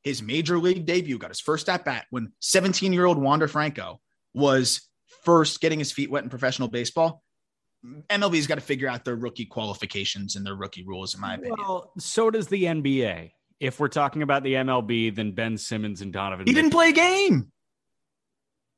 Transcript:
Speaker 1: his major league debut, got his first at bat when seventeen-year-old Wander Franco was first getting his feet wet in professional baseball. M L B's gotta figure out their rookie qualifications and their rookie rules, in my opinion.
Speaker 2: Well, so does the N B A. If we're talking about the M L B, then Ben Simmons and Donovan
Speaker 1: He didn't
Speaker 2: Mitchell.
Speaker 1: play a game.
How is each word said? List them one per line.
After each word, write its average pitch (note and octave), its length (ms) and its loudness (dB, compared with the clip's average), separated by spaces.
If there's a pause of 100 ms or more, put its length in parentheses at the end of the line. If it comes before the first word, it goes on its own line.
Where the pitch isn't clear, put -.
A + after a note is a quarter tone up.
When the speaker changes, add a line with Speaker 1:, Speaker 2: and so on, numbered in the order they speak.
Speaker 1:
his A#2+ 220 -6
major D#3 340 0
league F3 280 0
debut, D#3+ 340 -2
got E2+ 100 -12
his - 120 -10
first D#3 260 -2
at F3+ 160 -2
bat B2+ 260 -4
when A#2 300 -6
seventeen-year-old F3+ 800 2
Wander D3 320 2
Franco D3 500 -4 (340)
was C3 560 2 (360)
first E3 340 6
getting D#3+ 180 2
his C#3 140 -4
feet C#3 180 -4
wet C#3+ 140 -2
in C#3 60 -8
professional B2+ 400 -2
baseball. C#3 520 0 (880)
M G3+ 140 2
L G3 60 4
B's D#3 180 2
gotta C#3+ 140 0
figure C3+ 260 -2
out B2 160 -6
their A#2+ 140 -4
rookie A#2 280 -8
qualifications G2 920 -6
and G2 80 -8
their G2 100 -8
rookie F#2+ 320 -10
rules, F#2+ 280 -8
in F#2+ 40 -16
my F#2+ 140 -6
opinion. A#3 260 -8
Speaker 2:
Well, F#3+ 400 -8
so A3+ 300 2
does A3 180 -2
the F#3+ 180 0
N D#3+ 160 0
B C3+ 220 2
A. E2+ 300 -6 (260)
If C3 180 -4
we're D3 120 0
talking D3+ 320 0
about C#3 220 2
the C3+ 120 0
M C3 140 0
L B2+ 120 2
B, A2+ 280 0
then G#2 240 -4
Ben A2+ 240 -4
Simmons G#2+ 420 -6
and G2 140 -10
Donovan F#2+ 340 -4
Speaker 1:
He B3 60 6
didn't D#4+ 140 6
Speaker 2:
Mitchell. E4 120 4
Speaker 1:
play E4 100 8
a D4+ 40 4
game. F4+ 580 4 (1300)